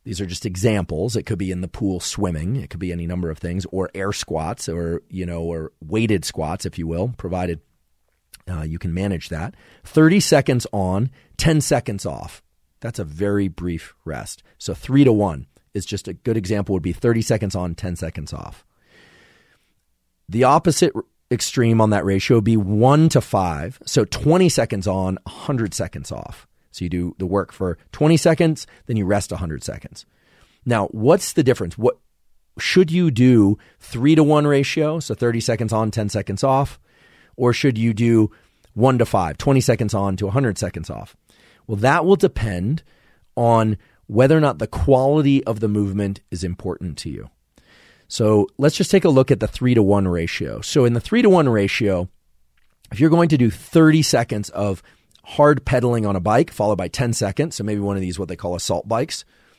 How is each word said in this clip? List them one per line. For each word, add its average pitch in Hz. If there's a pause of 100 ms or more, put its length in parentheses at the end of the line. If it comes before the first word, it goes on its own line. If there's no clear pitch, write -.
These 98
are 98
just 90
examples. 95
It 110
could 104
be 92
in 90
the 90
pool 95
swimming. 90
It 101
could 85
be 90
any 85
number 87
of 78
things, 90
or 95
air 98
squats, 82
or, 85
you 92
know, 85
or 82 (100)
weighted 101
squats, 80
if -
you 82
will, 90
provided, 90 (920)
uh, 80
you 78
can 85
manage 92
that. 82 (300)
Thirty 160
seconds 135
on, 98 (260)
ten 156
seconds 120
off. - (380)
That's 113
a 98
very 98
brief 85 (100)
rest. 71 (160)
So -
three-to-one 104 (260)
is 98
just -
a 95
good 113
example, 101
would 92
be 87
thirty 117
seconds 104
on, 90
ten 87
seconds 80
off. - (1600)
The 117
opposite 151
r-, 110 (260)
extreme 117
on 107
that 101
ratio 98
would 110
be 113
one 120
to -
five. 87
So -
twenty 170
seconds 107
on, 95
a -
hundred 113
seconds -
off. - (240)
So -
you 90
do 87
the 92
work 95
for 87 (120)
twenty 156
seconds, 160 (200)
then 117
you 101
rest 101
a -
hundred 82
seconds. - (600)
Now, 110
what's 135
the 165
difference? 117
What 113 (600)
should 180
you 175
do 113 (220)
three-to-one 147
ratio, 151
so 120
thirty 117
seconds 113
on, 110
ten 101
seconds 98
off, 135 (580)
or 123
should 123
you 113
do 113 (440)
one 123
to 113
five, 85
twenty 135
seconds 113
on 98
to 101
a 95
hundred 123
seconds 87
off? 52 (500)
Well, 110
that 147
will 190
depend 110 (540)
on 113 (280)
whether 131
or 160
not 139
the 90
quality 139
of 107
the 110
movement 101 (100)
is 90
important 90
to -
you. 52 (760)
So 107 (100)
let's 143
just -
take 190
a -
look 131
at 117
the 107
three-to-one 101
ratio. 82
So -
in 120
the 117
three-to-one 190
ratio, 98 (840)
if 101
you're 156
going 170
to 151
do 120
thirty 156
seconds 117
of 98 (420)
hard 147
pedaling 120
on 101
a 92
bike, 110
followed 107
by 90
ten 117
seconds, 113
so -
maybe 104
one 101
of 95
these, 90
what 95
they 87
call 90
assault 87
bikes, 113 (340)